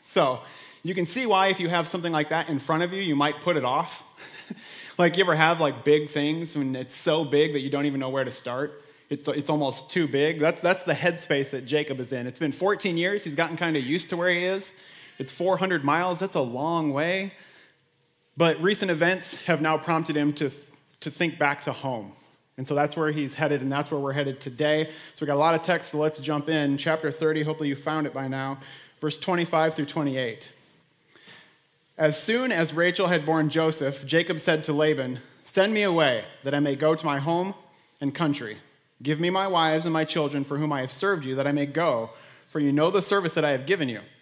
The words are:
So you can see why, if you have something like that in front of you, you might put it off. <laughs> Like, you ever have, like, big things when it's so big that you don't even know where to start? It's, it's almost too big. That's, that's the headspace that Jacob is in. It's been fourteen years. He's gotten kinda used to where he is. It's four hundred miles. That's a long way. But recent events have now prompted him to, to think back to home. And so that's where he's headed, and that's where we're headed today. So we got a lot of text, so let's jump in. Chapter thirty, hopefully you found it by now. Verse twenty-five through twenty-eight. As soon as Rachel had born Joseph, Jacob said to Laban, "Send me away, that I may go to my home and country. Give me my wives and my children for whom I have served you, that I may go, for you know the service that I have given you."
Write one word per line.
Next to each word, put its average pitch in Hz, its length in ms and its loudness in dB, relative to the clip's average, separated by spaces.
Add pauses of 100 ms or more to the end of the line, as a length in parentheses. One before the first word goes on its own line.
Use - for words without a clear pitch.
So 135 380 2 (420)
you 175 120 -4
can 175 120 0
see 247 180 -2
why, 196 240 4
if 190 100 2
you 175 120 -2
have 170 160 2
something 170 260 -4
like 151 160 0
that 160 220 -2
in 143 80 0
front 160 240 0
of 175 100 -2
you, 190 80 -4
you 165 160 0
might 147 240 0
put 175 160 0
it 135 80 -2
off. 143 380 -2 (460)
<laughs> - 500 -16
Like, 175 180 4
you 190 80 6
ever 175 100 4
have, 160 260 6
like, 135 240 0
big 147 240 6
things 156 480 -2
when 131 200 -2
it's 127 200 -8
so 160 280 2
big 147 280 4
that 143 80 -2
you 131 80 -4
don't 143 160 -2
even 139 160 -2
know 131 80 -2
where 135 160 0
to 120 60 -6
start? 131 520 -6 (280)
It's, 147 180 -6
it's 147 220 -2
almost 147 400 -2
too 165 180 0
big. 151 320 2
That's, 160 220 2
that's 185 220 2
the 170 100 2
headspace 151 560 0
that 131 160 -8
Jacob 143 340 -2
is 123 120 -6
in. 123 140 -6
It's 123 140 -10
been 160 100 0
fourteen 190 460 0
years. 196 260 0
He's 147 140 -6
gotten 156 200 -2
kinda 160 220 0
used 139 300 -2
to 180 80 -4
where 170 140 2
he 175 140 0
is. 196 300 -2 (440)
It's 135 120 -8
four 180 280 0
hundred 180 260 0
miles. 170 340 2
That's 185 160 -6
a 170 60 0
long 147 520 -2
way. 180 400 -2 (1040)
But 160 240 4
recent 196 300 2
events 170 540 0
have 160 160 2
now 156 180 2
prompted 160 380 0
him 147 160 2
to, 143 180 -2 (500)
to 156 100 -8
think 160 280 -2
back 143 240 0
to 139 100 -4
home. 113 400 -8 (460)
And 131 80 -8
so 147 80 -2
that's 147 220 2
where 156 160 0
he's 143 220 -4
headed, 147 260 0
and 135 100 -2
that's 143 220 -2
where 147 80 -2
we're 139 140 -4
headed 139 260 -2
today. 151 460 0
So - 340 -16
we 143 80 -4
got 143 80 2
a - 20 2
lot 165 160 6
of 160 80 0
text, 170 280 0
so 151 80 -4
let's 156 200 0
jump 143 300 -2
in. 147 280 2
Chapter 156 360 -2
thirty, 156 320 0
hopefully 156 240 -4
you 139 80 -2
found 151 320 -2
it 127 60 -10
by 135 120 -6
now. 135 320 -6 (420)
Verse 151 180 -4
twenty-five 165 560 2
through 147 120 -2
twenty-eight. 131 640 -4 (1500)
As 151 240 2
soon 247 300 0
as 165 240 0
Rachel 175 320 2
had 170 180 2
born 156 260 2
Joseph, 156 540 0
Jacob 165 360 0
said 156 240 2
to 156 80 -2
Laban, 143 480 0 (240)
"Send 196 280 2
me 214 100 2
away, 156 420 2 (180)
that 139 120 -2
I 143 40 2
may 143 160 2
go 156 220 2
to 160 100 -6
my 143 140 0
home 175 340 0 (460)
and 139 120 -2
country. 131 440 -2 (460)
Give 147 180 0
me 170 80 0
my 190 180 0
wives 160 380 4
and 170 80 0
my 160 140 2
children 147 360 0
for 139 140 -6
whom 151 160 0
I 139 80 -2
have 127 100 -4
served 190 360 -2
you, 131 80 -4
that 135 120 0
I 143 60 2
may 143 140 0
go, 139 420 0 (380)
for - 140 -6
you 143 120 2
know 151 180 4
the 190 120 2
service 185 320 0
that 156 100 2
I 147 60 4
have 131 160 -2
given 160 240 0
you." 107 100 -8 (220)